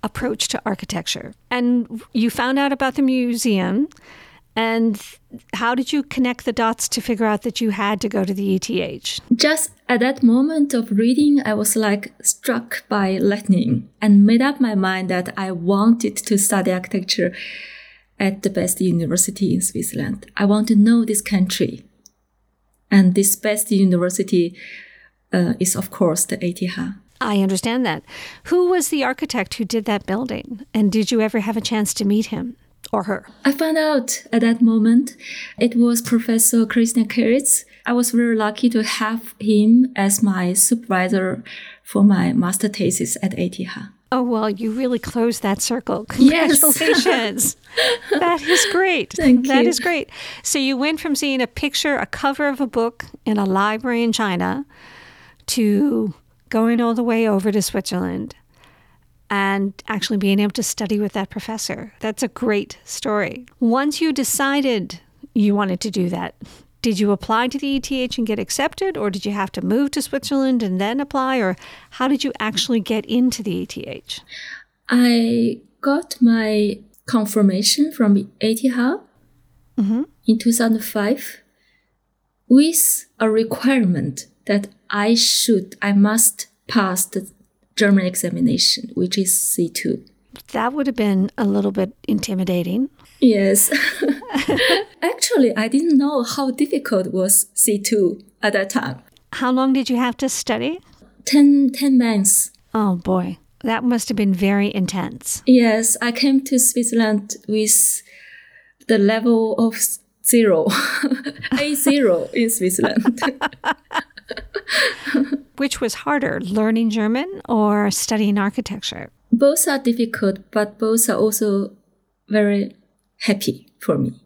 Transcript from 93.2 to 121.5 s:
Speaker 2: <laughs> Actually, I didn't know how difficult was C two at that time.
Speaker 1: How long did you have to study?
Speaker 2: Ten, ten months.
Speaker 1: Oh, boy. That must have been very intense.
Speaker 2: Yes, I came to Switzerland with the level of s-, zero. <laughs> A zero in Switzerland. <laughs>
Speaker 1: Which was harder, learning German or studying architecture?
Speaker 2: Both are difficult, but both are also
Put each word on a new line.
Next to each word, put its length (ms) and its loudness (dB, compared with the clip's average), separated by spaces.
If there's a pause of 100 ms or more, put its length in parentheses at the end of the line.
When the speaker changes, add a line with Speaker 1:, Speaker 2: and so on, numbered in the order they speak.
Speaker 2:
<laughs> 640 0
Actually, 540 0
I 120 -2
didn't 300 2
know 260 2
how 280 -4
difficult 560 -2 (120)
was 340 2
C 260 0
two 420 0 (200)
at 120 0
that 160 -2
time. 320 -6 (320)
Speaker 1:
How 180 -2
long 220 2
did 160 0
you 80 0
have 200 -2
to 120 -2
study? 500 -4 (460)
Speaker 2:
Ten, 480 6
ten 240 2
months. 540 2 (220)
Speaker 1:
Oh, 220 0
boy. 420 -4 (260)
That 200 -2
must 260 0
have 80 -2
been 160 2
very 400 2
intense. 720 -4
Speaker 2:
Yes, 560 4
I 100 0
came 340 2
to 140 2
Switzerland 760 0 (120)
with 540 0 (840)
the 120 4
level 580 2
of 180 2
s-, 240 -4 (260)
zero. 420 4 (440)
<laughs> 480 -6
A 140 0
zero 600 2
in 160 2
Switzerland. 760 0
<laughs> 60 0 (2250)
Speaker 1:
Which 240 -4
was 120 -4 (120)
harder, 360 -2
learning 480 0
German 580 -2
or 420 2
studying 480 0
architecture? 720 -6 (220)
Speaker 2:
Both 360 4
are 120 0
difficult, 720 -2
but 260 -2
both 320 0
are 80 0
also 540 0 (580)